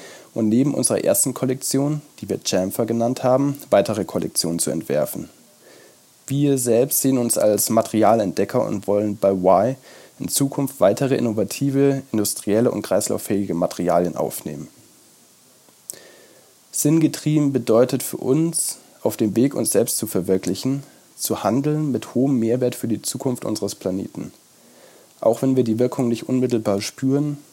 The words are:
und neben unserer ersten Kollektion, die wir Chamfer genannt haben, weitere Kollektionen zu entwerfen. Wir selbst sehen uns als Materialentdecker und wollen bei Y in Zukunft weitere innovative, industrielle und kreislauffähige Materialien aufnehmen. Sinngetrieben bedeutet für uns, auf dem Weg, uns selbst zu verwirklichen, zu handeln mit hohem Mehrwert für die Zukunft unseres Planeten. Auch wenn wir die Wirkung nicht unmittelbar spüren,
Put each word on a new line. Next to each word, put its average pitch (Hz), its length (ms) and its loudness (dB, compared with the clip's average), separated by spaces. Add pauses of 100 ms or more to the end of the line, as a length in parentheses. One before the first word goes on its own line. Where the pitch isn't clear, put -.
(340)
und 110 140 0
neben 131 260 4
unserer - 300 0
ersten 110 300 2
Kollektion, 135 640 -2 (200)
die 98 80 -10
wir 98 160 -4
Chamfer 101 420 0
genannt 117 360 0
haben, 139 360 2 (120)
weitere 101 340 4
Kollektionen - 540 -4
zu - 120 -2
entwerfen. 73 580 -2 (1000)
Wir 139 320 2
selbst 120 420 2
sehen 131 180 2
uns 120 180 0
als 107 340 2
Materialentdecker 110 920 2
und 104 220 -6
wollen 104 300 0
bei 98 160 2
Y 95 440 4 (440)
in 127 80 -6
Zukunft 139 500 -4
weitere 123 380 4
innovative, 135 880 0 (100)
industrielle 107 580 0
und 101 120 -4
kreislauffähige 101 720 -2
Materialien 87 600 0
aufnehmen. 76 520 -8 (2000)
Sinngetrieben 151 840 2
bedeutet 127 500 2
für - 160 -8
uns, 160 600 -2 (240)
auf 110 140 -4
dem 107 180 0
Weg, 131 200 2
uns - 180 -2
selbst - 260 2
zu 110 80 -4
verwirklichen, 98 800 -2 (320)
zu - 260 -6
handeln 147 480 0
mit 113 240 -6
hohem 131 240 2
Mehrwert 117 360 0
für - 120 -8
die 110 160 -4
Zukunft - 420 -6
unseres 107 300 -4
Planeten. - 580 -8 (880)
Auch 113 220 2
wenn 131 140 0
wir 127 80 2
die 110 140 0
Wirkung 123 300 0
nicht 117 200 -4
unmittelbar 120 520 0
spüren, 139 580 -2 (140)